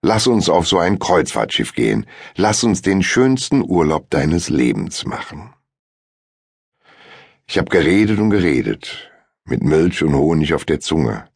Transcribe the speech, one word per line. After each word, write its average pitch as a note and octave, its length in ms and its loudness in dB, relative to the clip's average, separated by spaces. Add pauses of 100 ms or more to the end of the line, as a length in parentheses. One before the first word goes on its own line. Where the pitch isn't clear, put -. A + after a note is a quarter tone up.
Lass A2 280 2
uns A2 200 2
auf E2+ 200 4
so F#2+ 100 2
ein F2+ 220 0
Kreuzfahrtschiff - 720 -2
gehen. - 320 0 (300)
Lass A2 260 0
uns G#2 200 0
den G2 200 2
schönsten C3 680 0
Urlaub D#2 420 0
deines D2+ 380 0
Lebens B1 560 -2
machen." - 480 -12 (1900)
Ich - 120 -4
hab F2 100 -2
geredet G2 520 2
und G#2+ 100 2
geredet, C#2 800 -2 (340)
mit - 200 -4
Milch D#2+ 400 2
und D2+ 100 2
Honig D#2 400 2
auf C#2+ 100 -4
der D2+ 140 0
Zunge. B1 580 -4